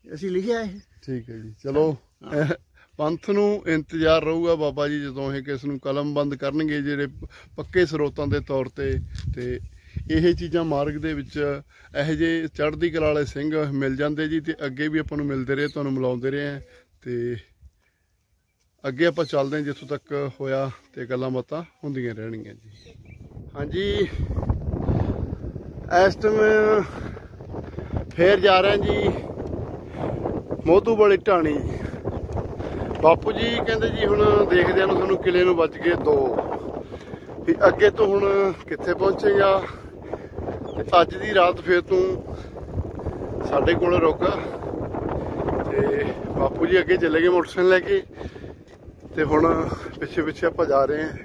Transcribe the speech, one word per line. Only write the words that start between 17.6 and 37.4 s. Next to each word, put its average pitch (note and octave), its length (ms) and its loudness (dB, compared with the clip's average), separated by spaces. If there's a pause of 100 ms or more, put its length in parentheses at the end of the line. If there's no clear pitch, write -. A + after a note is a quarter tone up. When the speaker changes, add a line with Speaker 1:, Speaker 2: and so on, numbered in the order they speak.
Speaker 2:
ਅੱਗੇ C#3 180 0
ਆਪਾਂ E3 200 2
ਚੱਲਦੇ C#3 320 -2
ਹਾਂ D3+ 60 -4
ਜਿੱਥੋਂ C#3+ 240 -8
ਤੱਕ C#3+ 440 -6 (100)
ਹੋਇਆ, C3+ 300 -2 (220)
ਤੇ C3 120 -10
ਗੱਲਾਂ B2+ 240 -4
ਬਾਤਾਂ B2+ 340 -4 (200)
ਹੁੰਦੀਆਂ B2+ 320 -6
ਰਹਿਣਗੀਆਂ A2 380 -10
ਜੀ। - 160 -20 (840)
ਹਾਂਜੀ, D#3+ 340 -2 (2250)
ਇਸ F#3 80 2
ਟਾਈਮ G#3+ 680 4 (1300)
ਫੇਰ F#3 300 6
ਜਾ F#3 220 8
ਰਹੇ G3+ 160 4
ਜੀ G#3 320 2 (1600)
ਮੋਧੂ G3+ 300 6
ਵਾਲੀ G3+ 220 6
ਢਾਣੀ। D#3 420 2 (1400)
ਬਾਪੂ E3 280 6
ਜੀ A#3 240 0 (120)
ਕਹਿੰਦੇ A3+ 220 0
ਜੀ G#3+ 160 0
ਹੁਣ G#3 440 4
ਦੇਖਦਿਆਂ F#3 380 4
ਨੂੰ F#3 120 2
ਸਾਨੂੰ F#3+ 180 2
ਕਿਲੇ F3+ 260 2
ਨੂੰ F3+ 120 6
ਵੱਜ D#3+ 220 0
ਗਏ E3+ 160 2
ਦੋ, C3+ 420 2 (1120)